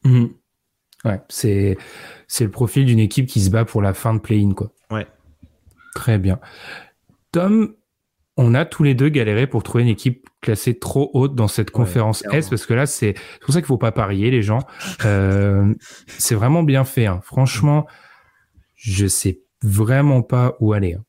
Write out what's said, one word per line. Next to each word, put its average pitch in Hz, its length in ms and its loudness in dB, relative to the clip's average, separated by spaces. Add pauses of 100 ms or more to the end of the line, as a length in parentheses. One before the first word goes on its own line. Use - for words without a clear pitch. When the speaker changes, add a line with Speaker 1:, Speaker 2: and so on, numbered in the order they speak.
Speaker 1:
Mhm. 123 260 4 (720)
Ouais, 101 240 -2
c'est, 98 480 0 (520)
c'est - 160 -2
le 104 60 -2
profil 127 340 0
d'une 120 140 4
équipe 110 280 2
qui - 140 -2
se 95 100 4
bat 113 140 2
pour 110 160 -2
la 98 140 0
fin 113 200 -4
de 110 40 -2
play-in, 101 340 0
quoi. 104 200 -8 (180)
Speaker 2:
Ouais. 107 160 -8 (880)
Speaker 1:
Très 110 240 0
bien. 92 200 0 (960)
Tom, 208 420 0 (600)
on 120 180 4
a 147 100 2
tous - 180 -4
les 143 120 4
deux 135 140 2
galéré 120 380 0
pour 120 160 -2
trouver 120 220 0
une 120 60 4
équipe 120 360 -4 (140)
classée 113 380 -2
trop - 360 -2
haute 139 200 2
dans 113 140 2
cette - 200 -2
Speaker 2:
Ouais, - 40 -18
Speaker 1:
conférence 110 480 0
Speaker 2:
clairement. 143 180 -2
Speaker 1:
Est, 160 120 -4
parce 113 160 -4
que 120 80 0
là, 131 120 2
c'est, 104 300 -2
c'est - 280 -20
pour 135 100 2
ça 175 60 2
qu'il - 60 -10
faut 127 120 0
pas 113 140 0
parier, 101 380 -2
les 127 120 0
gens. 107 180 0 (440)
Euh, 101 720 2 (180)
Speaker 2:
<laughs> - 140 -20
Speaker 1:
c'est - 280 -4
vraiment 127 280 2
bien 135 220 2
fait, 123 220 0
hein. 92 160 -2
Franchement, 147 640 0 (920)
je 101 300 -2
sais 95 360 -2 (200)
vraiment 123 600 2
pas 123 380 0
où 107 120 2
aller, 101 220 -2
hein. 98 140 -12